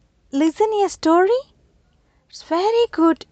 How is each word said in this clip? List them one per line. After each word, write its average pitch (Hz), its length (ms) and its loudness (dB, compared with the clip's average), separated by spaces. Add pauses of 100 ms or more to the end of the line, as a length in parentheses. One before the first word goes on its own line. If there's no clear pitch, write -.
(300)
listen 320 420 0 (120)
a 349 40 -2
story? 381 540 0 (840)
It's - 140 -20
very 440 480 0
good 320 420 0